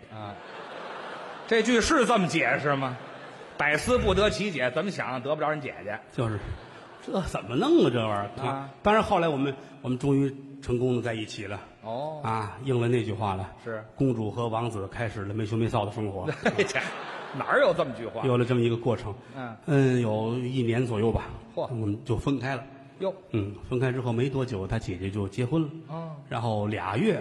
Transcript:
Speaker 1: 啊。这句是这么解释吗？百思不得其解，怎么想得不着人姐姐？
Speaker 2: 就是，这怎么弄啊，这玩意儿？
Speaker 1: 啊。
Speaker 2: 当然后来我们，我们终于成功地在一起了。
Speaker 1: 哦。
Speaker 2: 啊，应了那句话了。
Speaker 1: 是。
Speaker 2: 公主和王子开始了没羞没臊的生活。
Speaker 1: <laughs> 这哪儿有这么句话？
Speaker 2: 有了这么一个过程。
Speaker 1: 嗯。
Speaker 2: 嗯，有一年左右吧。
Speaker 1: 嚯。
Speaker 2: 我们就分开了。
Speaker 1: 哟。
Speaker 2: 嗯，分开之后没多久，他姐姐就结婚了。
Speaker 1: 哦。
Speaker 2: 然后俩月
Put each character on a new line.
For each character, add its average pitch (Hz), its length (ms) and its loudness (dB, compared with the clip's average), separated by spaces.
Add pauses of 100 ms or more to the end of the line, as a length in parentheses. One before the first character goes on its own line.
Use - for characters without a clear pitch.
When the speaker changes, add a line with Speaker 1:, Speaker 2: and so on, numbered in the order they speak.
(120)
Speaker 1:
啊。 107 220 -10 (1120)
这 226 160 4
句 233 180 6
是 277 240 6
这 220 140 6
么 180 80 4
解 135 320 4
释 143 160 2
吗？ 131 220 -2 (600)
百 151 200 2
思 233 220 2
不 214 140 4
得 196 160 6
其 208 220 -2
解， 127 220 0
怎 156 120 0
么 202 60 -2
想 127 320 -4
得 139 120 0
不 151 60 -4
着 147 100 0
人 156 100 -2
姐 135 140 -8 (100)
姐？ 104 140 -6 (140)
Speaker 2:
就 123 160 0
是， 107 100 -2 (680)
这 196 160 -2
怎 - 220 -4
么 107 100 -6
弄 254 320 6
啊， 135 60 4
这 117 140 2
玩 101 180 0
意 - 160 -10
儿？ 135 40 -6
Speaker 1:
啊。 135 260 -4 (120)
Speaker 2:
当 202 100 6
然 214 100 6
后 196 180 2
来 165 80 4
我 147 80 0
们， 135 180 0 (260)
我 131 80 -8
们 127 100 0
终 139 180 4
于 139 180 4 (260)
成 123 180 0
功 123 180 2
地 113 60 0
在 113 120 -2
一 110 100 -4
起 104 220 -10
了。 98 120 -6 (240)
Speaker 1:
哦。 143 400 -6
Speaker 2:
啊， 110 420 -2
应 131 160 2
了 117 60 4
那 120 160 4
句 107 100 -2
话 101 220 -2
了。 92 160 -6 (140)
Speaker 1:
是。 110 180 -8 (140)
Speaker 2:
公 131 180 2
主 110 160 -2
和 117 180 -2
王 113 220 -2
子 98 180 -6
开 117 200 -4
始 101 160 -6
了 101 80 -6
没 110 140 -2
羞 110 100 -2
没 113 100 2
臊 107 200 2
的 101 60 -6
生 107 180 -4
活。 95 260 -4
Speaker 1:
<laughs> - 60 -14
这 202 360 2 (580)
哪 131 100 -4
儿 202 140 4
有 214 120 6
这 170 120 2
么 135 80 -6
句 113 140 -6
话？ 113 200 -6
Speaker 2:
有 123 100 6
了 123 80 6
这 123 100 2
么 123 60 4
一 117 80 6
个 117 80 2
过 117 200 2
程。 101 180 -6 (220)
Speaker 1:
嗯。 120 200 -10 (100)
Speaker 2:
嗯， 135 340 6
有 110 340 0
一 123 280 -2
年 117 240 2
左 110 140 0
右 113 100 4
吧。 110 140 0 (300)
Speaker 1:
嚯。 170 160 -2
Speaker 2:
我 113 160 -2
们 104 180 0
就 117 120 0
分 139 220 0
开 131 160 -2
了。 117 80 -6 (380)
Speaker 1:
哟。 190 140 -2 (160)
Speaker 2:
嗯， 101 240 -2 (140)
分 123 120 0
开 127 100 2
之 127 100 -2
后 117 120 0
没 120 160 2
多 131 160 0
久， 101 220 -4
他 113 120 0
姐 92 200 -6
姐 95 120 -2
就 101 160 0
结 123 180 -2
婚 156 180 2
了。 147 60 -2 (200)
Speaker 1:
哦。 160 220 -10 (180)
Speaker 2:
然 120 120 -4
后 107 260 0
俩 98 300 -2
月 185 240 2